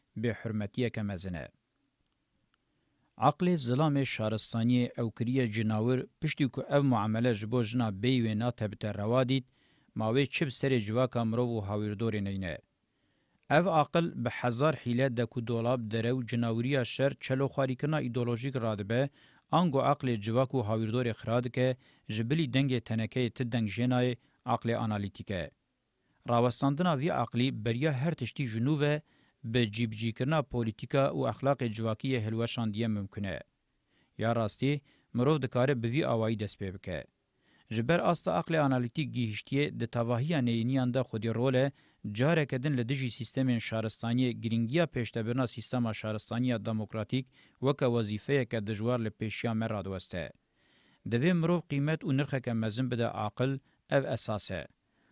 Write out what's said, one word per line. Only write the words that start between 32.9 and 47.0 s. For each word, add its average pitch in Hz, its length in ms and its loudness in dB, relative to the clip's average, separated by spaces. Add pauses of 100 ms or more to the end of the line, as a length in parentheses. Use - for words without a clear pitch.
e. 92 200 -6 (720)
Ya 113 180 2
rastî, 127 460 0 (320)
mirov 135 280 4
dikare 127 420 0
bi 117 80 0
vî 131 160 0
awayî 113 320 0
dest 104 220 -8
pê 95 120 -6
bike. 87 320 -8 (640)
Ji 117 160 0
ber 170 120 4
asta 185 320 0
aqlê 170 280 0
analîtîk 127 540 0
gihîştiye, 117 640 -2
di 117 80 -2
tevahiya 123 540 0
neyîniyan 123 520 2
de 131 60 0
xwedî 113 340 -2
rol 123 200 2
e, 135 180 2 (400)
careke 131 520 2
din 147 140 2
li 120 120 0
dijî 135 280 -2
sîstemên 123 420 0
şaristaniyê 117 720 0
giringiya 113 540 0
pêştebirina 120 640 -2
sîstema 117 460 -4
şaristaniya 113 720 -2
demokratîk 110 600 -2 (320)